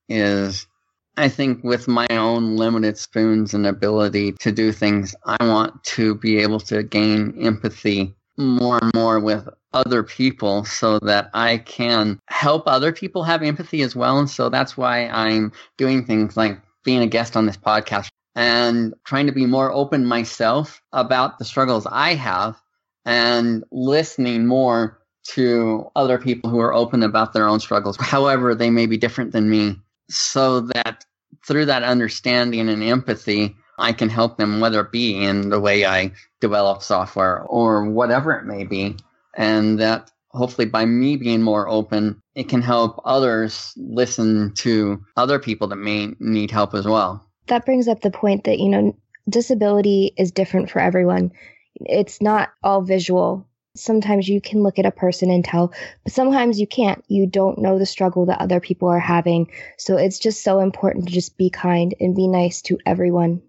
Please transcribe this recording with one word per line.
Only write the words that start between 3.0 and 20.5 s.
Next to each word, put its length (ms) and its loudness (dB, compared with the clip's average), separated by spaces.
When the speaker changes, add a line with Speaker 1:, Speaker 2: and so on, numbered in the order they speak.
Speaker 1:
and 120 0
ability 760 0
to 120 0
do 200 2
things, 420 -2
I 180 -2
want 420 0
to 320 0
be 220 0
able 220 0
to 220 -4
gain 580 0
empathy 720 -2
more 440 2
and 120 2
more 240 2
with 300 -2
other 300 2
people 640 -2
so 360 0
that 320 0
I 260 0
can 600 -2
help 380 0
other 260 2
people 300 -8
have 200 0
empathy 380 -4
as 160 -2
well. 220 2
And 100 0
so 220 -2
that's 260 -2
why 320 -2
I'm 440 -2
doing 260 0
things 320 0
like 240 0
being 160 2
a 60 2
guest 280 -2
on 120 2
this 100 -4
podcast 520 -2
and 580 2
trying 200 0
to 60 0
be 140 0
more 260 2
open 320 0
myself 800 -2